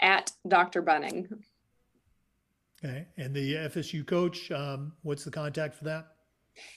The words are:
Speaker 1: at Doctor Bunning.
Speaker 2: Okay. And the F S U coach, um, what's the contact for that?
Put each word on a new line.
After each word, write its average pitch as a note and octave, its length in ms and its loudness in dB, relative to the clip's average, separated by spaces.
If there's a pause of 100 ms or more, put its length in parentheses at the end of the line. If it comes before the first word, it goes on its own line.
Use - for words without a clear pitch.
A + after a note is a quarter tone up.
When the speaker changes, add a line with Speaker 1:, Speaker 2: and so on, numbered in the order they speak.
Speaker 1:
at F#3+ 300 4 (160)
Doctor F3+ 340 6
Bunning. E3 480 2 (1600)
Speaker 2:
Okay. C#3+ 220 -8 (100)
And C3+ 180 -6
the C#3 220 0
F D#3 200 -4
S D#3 160 -4
U D3+ 120 -4
coach, F3 480 0
um, C#3+ 400 -4 (100)
what's D3 220 -4
the C3+ 80 -8
contact D3+ 420 -4
for - 100 -12
that? D#3+ 280 -6 (640)